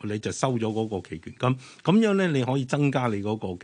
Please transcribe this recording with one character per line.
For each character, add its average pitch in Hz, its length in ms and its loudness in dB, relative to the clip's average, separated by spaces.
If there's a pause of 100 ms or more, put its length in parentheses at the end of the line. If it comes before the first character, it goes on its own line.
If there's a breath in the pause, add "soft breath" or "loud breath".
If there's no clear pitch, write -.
你 104 160 -4
就 104 120 -4
收 135 220 0
咗 120 60 -2
嗰 110 280 -2
個 101 220 -6
期 82 100 -10
權 - 180 -16
金， 127 200 2 (260 loud breath)
噉 196 160 6
樣 214 160 4
咧， 190 120 2
你 139 180 2
可 131 120 0
以 135 80 0
增 147 260 2
加 127 160 0
你 101 140 -2
嗰 107 160 -2
個 107 100 -6 (160)